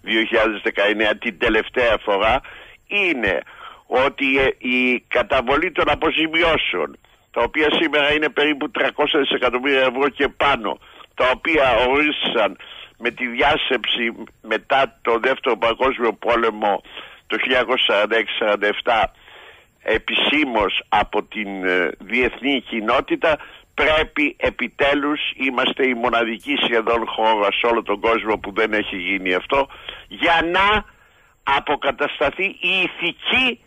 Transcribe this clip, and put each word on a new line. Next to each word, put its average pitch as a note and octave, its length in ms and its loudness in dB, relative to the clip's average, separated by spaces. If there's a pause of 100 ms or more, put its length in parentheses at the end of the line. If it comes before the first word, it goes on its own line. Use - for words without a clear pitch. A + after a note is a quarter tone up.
δύο A2 220 0
χιλιάδες A2 400 0
δεκαεννέα, G#2+ 540 0
την A2+ 220 -6
τελευταία A2+ 580 2
φορά, A2 440 2 (460)
είναι C3+ 540 0 (640)
ότι, C3+ 340 0
ε, C3+ 80 4 (100)
η B2+ 500 0
καταβολή C3+ 640 0
των D#3 180 0
αποζημιώσεων, D3+ 1080 0 (340)
τα A#2+ 100 -2
οποία D3 260 0 (140)
σήμερα D3 320 2
είναι D3+ 160 0
περίπου D3 420 0
τριακόσια D3 480 0
δισεκατομμύρια B2+ 600 0
ευρώ C3 300 2
και C3+ 180 -2
πάνω, A#2+ 520 -2 (360)
τα B2+ 200 2
οποία C3+ 400 2 (140)
ορίστησαν C3 680 0 (400)
με A#2 140 -4
τη B2 160 -6
διάσκεψη B2 840 0 (300)
μετά A2+ 600 0
το A#2 180 0
Δεύτερο B2+ 380 0
Παγκόσμιο A#2 560 0
Πόλεμο G#2+ 680 0 (460)
το A2 120 -2
χίλια B2+ 180 0
εννιακόσια B2 360 2
σαράντα G#2 240 2
έξι G#2+ 180 -2
σαράντα G#2 320 0
εφτά, G#2 440 0 (720)
επισήμως A2+ 1080 0
από G2+ 340 0
την, G2 420 -8
ε, F2+ 340 2
διεθνή A#2+ 680 -2
κοινότητα, C#3 680 0 (360)
πρέπει D3+ 680 0
επιτέλους, C#3+ 800 -2 (160)
είμαστε C3 520 -2
η B2+ 60 0
μοναδική A#2 720 -2
σχεδόν A#2 440 0
χώρα A2 440 2
σε - 140 -2
όλο A#2 180 2
τον G#2 160 -2
κόσμο A2 380 0
που F#2+ 160 -10
δεν G#2+ 200 0
έχει G#2 240 -2
γίνει F#2 360 -2
αυτό, C#3 340 0 (400)
για E3 340 2 (100)
να G3+ 340 2 (580)
αποκατασταθεί C#3 1000 -2
η F3+ 280 -4 (120)
ηθική A3+ 840 -2